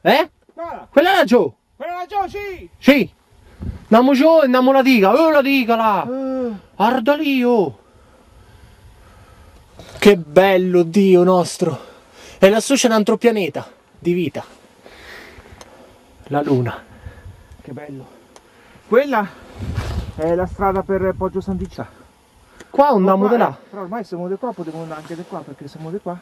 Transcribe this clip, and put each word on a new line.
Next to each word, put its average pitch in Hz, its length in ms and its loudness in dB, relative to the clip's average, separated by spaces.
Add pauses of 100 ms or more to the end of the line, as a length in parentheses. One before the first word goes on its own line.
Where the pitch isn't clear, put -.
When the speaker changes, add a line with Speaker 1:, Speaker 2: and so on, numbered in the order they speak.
Speaker 1:
eh? 294 300 0 (240)
Speaker 2:
Guarda. 311 360 -14
Speaker 1:
Quella 339 220 4
laggiù? 226 400 2 (240)
Speaker 2:
Quella 339 180 -12
laggiù, 359 340 -6
sì. 381 400 -12 (100)
Speaker 1:
Sì. 262 340 2 (800)
Andiamo 254 240 6
giù 320 260 6
e 294 40 2
andiamo 254 260 2
alla 269 120 4
diga. 233 300 4
Oh, 320 180 4
la 294 120 4
diga 254 340 0
là. 214 320 0
Speaker 2:
Eh. 262 420 -6 (260)
Speaker 1:
Guarda 240 400 0
lì, 277 260 -2
oh. 226 360 0 (2250)
Che 208 180 6
bello, 180 680 2
Dio 185 400 4
nostro. 180 600 -2 (520)
E 190 100 6
lassù 220 260 0
c'è 254 120 0
un 226 60 2
altro 220 240 2
pianeta 202 520 -2 (300)
di 175 140 -4
vita. 165 320 -4 (1800)
La 147 140 -4
Luna. 127 380 -2 (800)
Speaker 2:
Che - 120 -18
bello. 135 340 -16 (800)
Quella 240 400 0 (880)
è 160 220 -2
la 180 100 -2
strada 190 360 -4
per 190 340 -4
Poggio 185 240 -6
San 185 160 -8
Vita. 170 400 -12 (760)
Speaker 1:
Qua 285 180 2
andiamo 196 380 2
Speaker 2:
Qua, 208 40 2
Speaker 1:
di 240 80 2
là. 190 120 2
Speaker 2:
eh, - 200 -20
però 196 120 -14
ormai 202 220 -10
siamo 175 240 -10
di 196 80 -6
qua, 240 160 -10
potevo 165 300 -12
andare 160 180 -14
anche 160 160 -16
di 175 100 -14
qua, 175 140 -14
perché 147 280 -18
siamo 160 220 -14
di 185 100 -10
qua. 180 220 -10